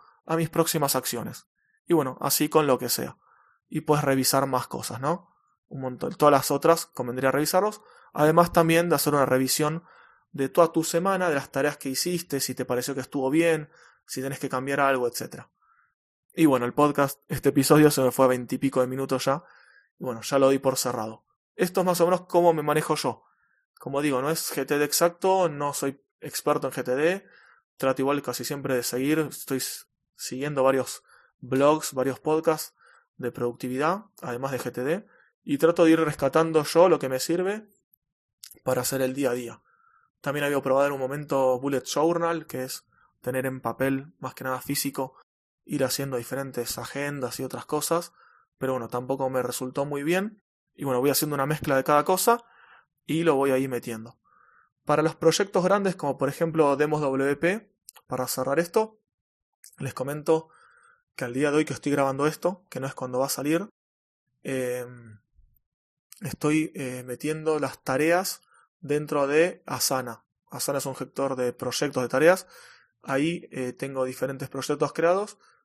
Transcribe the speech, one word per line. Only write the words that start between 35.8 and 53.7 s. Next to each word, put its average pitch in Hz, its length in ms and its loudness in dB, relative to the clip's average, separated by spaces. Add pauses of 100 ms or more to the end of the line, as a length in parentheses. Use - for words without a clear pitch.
de 160 60 8
ir 165 100 6
rescatando 156 640 2
yo 175 240 6
lo 156 100 4
que 131 80 -4
me 131 140 -4
sirve 185 480 -4 (960)
para 127 160 0
hacer 131 200 -2
el 131 120 0
día 135 160 0
a 120 40 0
día. 120 280 -8 (580)
También 143 240 -4
había 143 180 0
probado 135 260 4
en 143 60 -2
un 135 60 -6
momento 135 600 0
bullet 135 260 -2
journal, 165 600 0
que 127 160 -8
es - 220 -12 (360)
tener 127 240 -4
en 131 160 -6
papel, 135 580 -2
más 131 140 -10
que - 100 -14
nada 131 160 -4
físico, 139 560 -4 (480)
ir 139 220 -2
haciendo 135 320 -4
diferentes 127 600 -6
agendas 139 600 -6
y 135 40 -6
otras 131 220 -10
cosas, 165 460 -4 (460)
pero 131 160 -4
bueno, 117 160 -6
tampoco 131 400 -4
me 127 140 -2
resultó 127 420 -6
muy 143 180 -6
bien, 185 380 -2 (320)
y - 100 -12
bueno, 131 160 0
voy 139 100 4
haciendo 147 260 0
una 139 100 -2
mezcla 147 320 0
de 135 60 2
cada 147 200 4
cosa, 185 400 2 (640)
y 156 180 0
lo 160 120 4
voy 139 160 4
ahí 131 160 2
metiendo. 117 520 -8 (640)